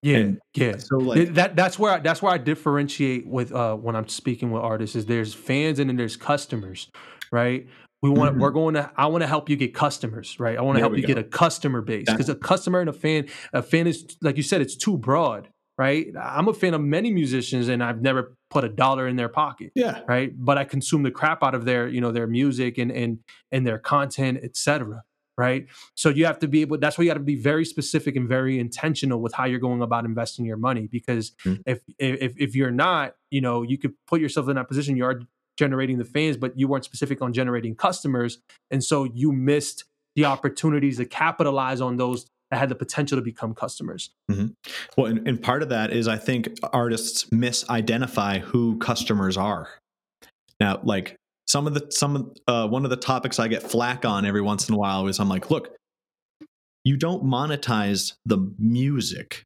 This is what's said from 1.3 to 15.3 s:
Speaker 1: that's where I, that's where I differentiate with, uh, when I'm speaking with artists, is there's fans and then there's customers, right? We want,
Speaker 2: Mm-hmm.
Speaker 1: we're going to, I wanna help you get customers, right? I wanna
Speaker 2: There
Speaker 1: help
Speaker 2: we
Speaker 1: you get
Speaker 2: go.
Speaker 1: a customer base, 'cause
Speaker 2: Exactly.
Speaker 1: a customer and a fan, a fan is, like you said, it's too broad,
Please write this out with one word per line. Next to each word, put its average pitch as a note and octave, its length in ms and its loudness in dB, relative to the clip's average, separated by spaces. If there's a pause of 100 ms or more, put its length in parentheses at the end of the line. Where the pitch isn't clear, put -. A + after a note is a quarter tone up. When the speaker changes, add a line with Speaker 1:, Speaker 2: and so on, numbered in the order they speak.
Speaker 1:
that's F3+ 220 2
where G#3 160 4
I, E3+ 60 2
that's D#3+ 220 0
where G3 120 4
I E3 60 0
differentiate C#3+ 880 0
with, B2 260 -4
uh, A#2 220 0
when A2+ 200 -4
I'm A2+ 120 -2
speaking A#2+ 440 -4
with A2+ 120 -2
artists, A2 320 -2
is A2 100 -2
there's A2 300 -2
fans C#3+ 440 0
and C#3 100 0
then B2 80 0
there's A#2 200 -4
customers, G#2+ 720 -4 (420)
right? B2 360 0 (340)
We C#3 80 4
want, D3 240 4
Speaker 2:
Mm-hmm. B2+ 80 2
Speaker 1:
we're C#3 100 4
going D#3 240 2
to, C#3+ 220 -2
I C#3+ 100 4
wanna E3 200 2
help D3 220 -2
you C#3+ 60 4
get C3 200 -2
customers, A#2+ 640 -4
right? A#2 180 -2
I A#2+ 40 -2
wanna C3+ 160 2
Speaker 2:
There A#2 60 6
Speaker 1:
help G#2+ 100 4
Speaker 2:
we A#2 80 0
Speaker 1:
you A2+ 60 0
get B2+ 80 4
Speaker 2:
go. A2+ 60 -2
Speaker 1:
a - 40 -4
customer C#3 560 2
base, G#2+ 260 -2
'cause A3 140 2
Speaker 2:
Exactly. C3 180 -2
Speaker 1:
a - 80 -10
customer F3+ 340 2
and E3 80 0
a C#3 40 -6
fan, D3+ 340 -2 (260)
a - 80 2
fan E3 260 2
is, - 340 -4
like C#3+ 160 2
you D3+ 60 0
said, F3+ 180 2
it's - 140 -4
too G#3 220 0
broad, B2+ 500 0 (320)